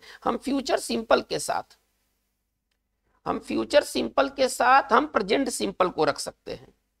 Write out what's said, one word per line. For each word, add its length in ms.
हम 140
फ्यूचर 420
सिंपल 440
के 160
साथ, 380
हम 140
फ्यूचर 440
सिंपल 460
के 200
साथ 440
हम 140
प्रेजेंट 420
सिंपल 400
को 160
रख 140
सकते 320
हैं, 220